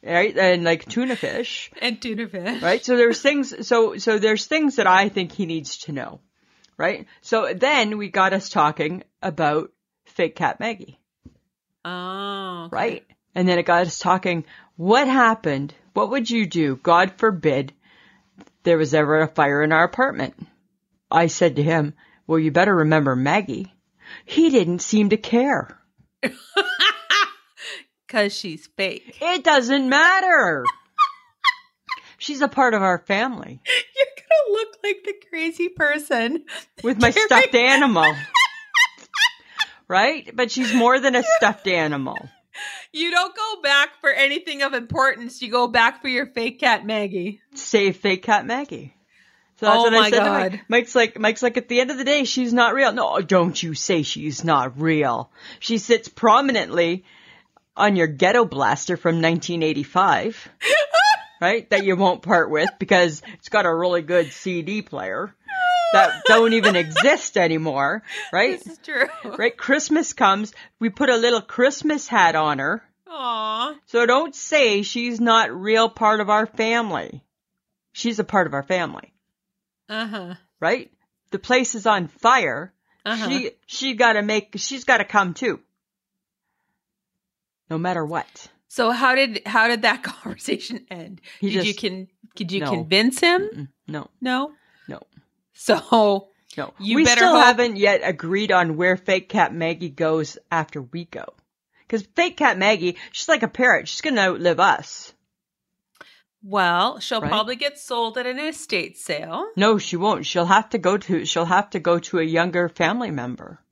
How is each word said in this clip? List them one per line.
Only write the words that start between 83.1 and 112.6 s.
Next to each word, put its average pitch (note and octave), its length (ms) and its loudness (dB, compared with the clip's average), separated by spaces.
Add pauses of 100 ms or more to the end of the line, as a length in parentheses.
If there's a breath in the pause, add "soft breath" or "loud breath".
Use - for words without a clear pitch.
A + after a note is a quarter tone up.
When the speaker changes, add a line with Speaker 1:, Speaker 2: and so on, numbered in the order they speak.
Speaker 1:
She, C4 220 -4 (140)
she C4 280 -6
gotta A3 280 2
make, G#3 360 -4
she's B3+ 260 -10
gotta A3+ 220 2
come F#3+ 280 0
too. G#3+ 280 -4 (2000)
No D#3+ 80 -6
matter E3+ 280 -4
what. - 420 -10 (200)
Speaker 2:
So A#3 240 0
how B3+ 240 2
did, C4 300 -2
how A3 220 2
did A#3 160 -2
that B3 200 0
<laughs> - 80 -10
conversation - 800 -10
end? F3 300 -16 (180 loud breath)
Speaker 1:
He G3+ 100 -4
Speaker 2:
Did G3 160 -2
you G#3 80 -2
Speaker 1:
just - 80 -12
Speaker 2:
con-, F#3 260 -8 (280)
did F3 160 -10
you G3 100 -4
Speaker 1:
No. C#3+ 100 -4
Speaker 2:
convince F#3+ 480 0
him? F4 220 2
Speaker 1:
Mm-mm. G4 260 -8 (200)
No. D3+ 220 -10 (120)
Speaker 2:
No? B3+ 300 -4 (360 soft breath)
Speaker 1:
No. G3+ 120 -14 (540)
Speaker 2:
So G#3 760 2 (280)
Speaker 1:
No. D3 220 -10
Speaker 2:
you G#3+ 180 -2
Speaker 1:
We D#4+ 80 4
Speaker 2:
better A#3+ 160 4
Speaker 1:
still F4+ 140 6
Speaker 2:
hope B3 100 8
Speaker 1:
haven't A#3+ 320 4
yet G3+ 260 2
agreed F#3+ 480 -4
on F3 260 2
where F3+ 200 2
Fake F#3+ 320 -2
Cat F3+ 240 0
Maggie E3 360 -6
goes D#3 480 -4 (140)
after D#3 300 -6
we E3 240 -12
go. - 200 -14 (600)
'Cause A3 280 -4
Fake F4 220 0
Cat A#3+ 200 0
Maggie, F#3+ 400 0 (140)
she's - 180 -10
like C#4+ 140 2
a A3+ 40 -2
parrot. A#3 400 2
She's - 140 -12
gonna C4 200 0
outlive F3 380 0
us. - 540 -2 (1300 loud breath)
Speaker 2:
Well, F#3+ 520 2
she'll A3 220 -4
Speaker 1:
Right? - 100 -4
Speaker 2:
probably A3 240 -2
get C#4+ 240 -6
sold A#3 400 -6
at B3 80 -6
an B3+ 100 -8
estate D4 640 -8
sale. E3 520 -8
<laughs> A4 60 -12
Speaker 1:
No, G#3 220 2
she - 180 -8
won't. F#3 300 -2
She'll F3 180 -2
have G3+ 240 2
to A#3 80 -4
go F#3 200 0
to, F#3 280 -4
she'll E3 200 -2
have F3+ 260 0
to F#3+ 80 -6
go E3+ 200 0
to F3 200 -4
a E3 40 0
younger E3+ 460 0